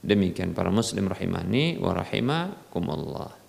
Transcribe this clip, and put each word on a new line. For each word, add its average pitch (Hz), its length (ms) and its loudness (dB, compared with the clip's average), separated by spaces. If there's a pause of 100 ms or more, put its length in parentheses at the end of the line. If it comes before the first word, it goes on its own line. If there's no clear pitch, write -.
Demikian 92 480 2
para 90 240 2
muslim 98 320 2
rahimani 92 720 0
wa 90 240 0
rahimakumullah. - 1300 -4 (100)